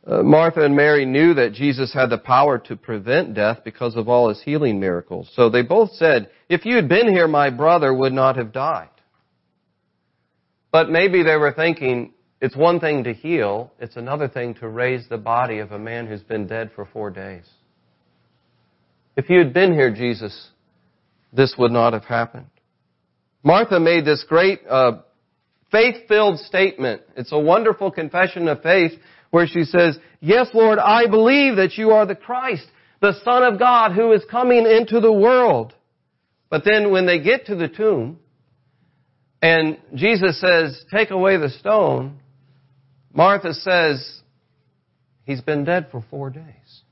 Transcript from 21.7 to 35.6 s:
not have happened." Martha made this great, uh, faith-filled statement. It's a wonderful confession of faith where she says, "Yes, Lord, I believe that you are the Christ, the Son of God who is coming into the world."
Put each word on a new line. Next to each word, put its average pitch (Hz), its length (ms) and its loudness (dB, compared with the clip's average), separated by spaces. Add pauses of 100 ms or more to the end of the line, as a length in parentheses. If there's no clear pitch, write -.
not 117 200 2
have 107 140 -10
happened." 117 400 -8 (960)
Martha 190 360 2
made 165 280 2
this 147 180 0
great, 185 420 0
uh, 123 360 0 (680)
faith-filled 214 680 2
statement. 135 640 -4 (140)
It's 123 160 -12
a 151 60 -2
wonderful 196 520 0
confession 175 580 -4
of 147 140 -4
faith 170 360 0 (320)
where 170 160 2
she 170 180 -4
says, 170 340 2 (220)
"Yes, 233 340 2
Lord, 220 240 4
I 233 280 2
believe 233 500 2
that 190 220 0
you 220 140 2
are 214 140 4
the 190 100 -8
Christ, 247 500 -10 (340)
the 202 120 2 (100)
Son 247 220 2
of 214 140 0
God 233 340 2
who 226 200 2
is 202 120 2
coming 240 420 0
into 226 320 2
the 220 140 4
world." 208 600 2 (760)